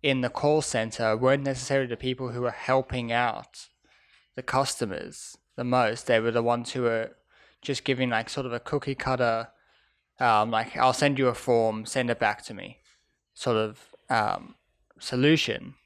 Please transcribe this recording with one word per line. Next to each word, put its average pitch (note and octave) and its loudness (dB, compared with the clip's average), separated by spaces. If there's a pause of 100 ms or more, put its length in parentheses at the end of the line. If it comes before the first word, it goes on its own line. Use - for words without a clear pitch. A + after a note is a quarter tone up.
in C3+ 2
the B2 0
call D3+ 2
center A2 0
weren't C3 2
necessarily C3+ -2
the A#2+ -6
people B2+ -4
who A#2+ -6
were B2 -2
helping B2+ -2
out A#2 -2 (680)
the C3 -10
customers - -4 (200)
the B2+ -6
most. B2 0
They A#2 6
were A2+ 2
the A#2 2
ones A#2 0
who B2+ -2
were A2+ 0 (500)
just - -6
giving, B2+ 0
like, A2+ -2
sort C3+ -6
of A#2+ -6
a A#2+ -4
cookie C#3 -4
cutter, A#2+ 0 (720)
um, A2+ 4
like, A2+ -2
"I'll B2+ 4
send C#3+ 2
you C3 4
a A#2+ 2
form, A2 2
send B2 -2
it A#2 0
back G#2+ 0
to - -14
me," G2 -16 (540)
sort A#2+ -2
of, A2 -4 (160)
um, G#2+ -2 (440)
solution. C#3 0 (100)